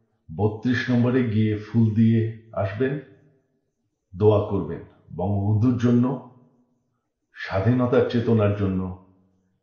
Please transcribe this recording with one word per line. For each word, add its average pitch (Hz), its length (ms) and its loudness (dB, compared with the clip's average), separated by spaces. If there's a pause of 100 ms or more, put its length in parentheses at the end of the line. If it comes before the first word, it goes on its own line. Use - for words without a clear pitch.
(300)
বত্রিশ 107 500 -2 (100)
নম্বরে 123 320 2 (120)
গিয়ে 107 200 0 (120)
ফুল 117 200 2 (100)
দিয়ে 113 240 4 (340)
আসবেন, 117 400 -4 (1200)
দোয়া 101 360 4
করবেন 85 320 -6 (340)
বঙ্গবন্ধুর 101 640 0
জন্য, 120 280 2 (1300)
স্বাধীনতার 120 720 0
চেতনার 113 480 2
জন্য 92 240 -2 (800)